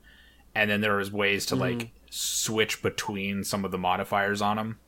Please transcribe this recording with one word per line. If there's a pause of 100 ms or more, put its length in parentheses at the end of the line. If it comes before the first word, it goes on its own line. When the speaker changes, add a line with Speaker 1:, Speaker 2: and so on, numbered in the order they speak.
(540)
Speaker 1:
And
then
there
was
ways
to,
like,
Speaker 2:
Mm. (200)
Speaker 1:
switch
between
some
of
the
modifiers
on
'em.